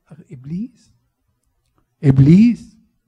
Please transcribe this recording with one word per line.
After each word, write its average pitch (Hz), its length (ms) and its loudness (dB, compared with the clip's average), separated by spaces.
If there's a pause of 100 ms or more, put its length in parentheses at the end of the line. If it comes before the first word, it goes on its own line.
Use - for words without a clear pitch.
(320)
إبليس، 165 640 -18 (1080)
إبليس، 160 760 0 (300)